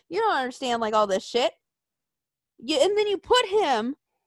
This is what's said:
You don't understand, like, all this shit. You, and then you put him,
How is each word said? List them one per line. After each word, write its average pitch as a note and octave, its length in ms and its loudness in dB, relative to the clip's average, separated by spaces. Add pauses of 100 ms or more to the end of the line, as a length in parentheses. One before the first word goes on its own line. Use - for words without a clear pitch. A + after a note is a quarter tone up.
You F#4 140 -4
don't G#4 140 0
understand, B3 460 -4
like, A3 120 -2
all G#3+ 140 2
this F#3+ 180 -2
shit. B3+ 260 0 (1080)
You, C4+ 200 -4
and G4 180 2
then G#4 100 2
you G4+ 100 -2
put B4 300 2
him, C#4+ 480 0 (320)